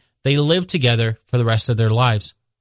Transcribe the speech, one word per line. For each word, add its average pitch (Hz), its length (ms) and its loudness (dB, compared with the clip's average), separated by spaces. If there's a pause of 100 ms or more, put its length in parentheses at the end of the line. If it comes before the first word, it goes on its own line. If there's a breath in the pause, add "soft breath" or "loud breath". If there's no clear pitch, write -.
(240)
they 139 120 0
lived 165 340 0
together 117 560 0
for 123 140 -2
the 120 40 0
rest 113 260 0
of 113 80 0
their 113 120 2
lives. 113 460 0 (260)